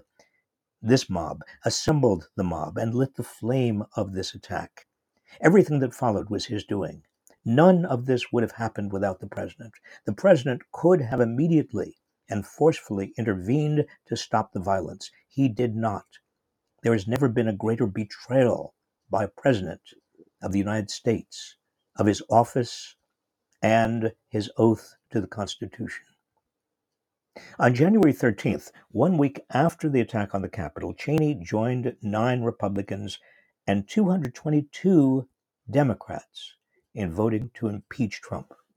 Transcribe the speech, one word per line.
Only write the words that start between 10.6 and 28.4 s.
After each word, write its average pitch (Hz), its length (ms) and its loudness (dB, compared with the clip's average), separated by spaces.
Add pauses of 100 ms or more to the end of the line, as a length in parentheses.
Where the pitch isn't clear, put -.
could 170 300 4
have 127 200 -2
immediately 120 800 0 (300)
and 104 160 -4
forcefully 110 720 0
intervened 123 680 0 (200)
to 117 100 -6
stop - 360 -4
the 101 80 -8
violence. 92 500 -4 (160)
He 135 220 0
did 117 260 -2
not. 110 320 -4 (800)
There 117 80 4
has 104 160 0
never 131 200 2
been 113 200 0
a 110 40 0
greater 107 360 -2
betrayal 107 880 -2 (340)
by 101 140 0
a 95 40 -4
President 95 520 -2 (600)
of 92 120 -6
the 98 80 2
United 104 300 -2
States, - 680 -6 (400)
of 101 100 0
his 104 240 2
office, - 640 0 (640)
and 110 540 2 (140)
his 104 280 -4
oath 113 380 2 (160)
to 113 100 -2
the 95 60 -4
Constitution." - 800 -12 (1500)
On 123 160 4
January 165 380 6
thirteenth, 117 600 -2 (180)